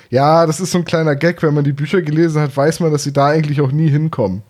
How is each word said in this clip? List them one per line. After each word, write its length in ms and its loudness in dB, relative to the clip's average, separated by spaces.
Ja, 360 4
das 140 -2
ist 100 -4
so 80 0
ein 60 -2
kleiner 320 0
Gag. 260 -2
Wenn 120 2
man 100 0
die 80 0
Bücher 300 -2
gelesen 380 0
hat, 160 -2
weiß 220 0
man, 140 0
dass 100 -2
sie 100 -6
da 140 2
eigentlich 340 0
auch 120 0
nie 160 0
hinkommen. 600 -2